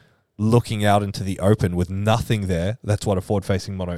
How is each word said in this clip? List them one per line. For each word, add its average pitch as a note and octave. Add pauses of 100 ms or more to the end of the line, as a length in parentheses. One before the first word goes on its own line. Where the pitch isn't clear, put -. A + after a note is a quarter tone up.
(380)
looking A2+
out G2+
into G2+
the F#2+
open F#2+
with F2
nothing G#2
there. F#2
That's G2+
what G2
a -
forward-facing G2
mono F2+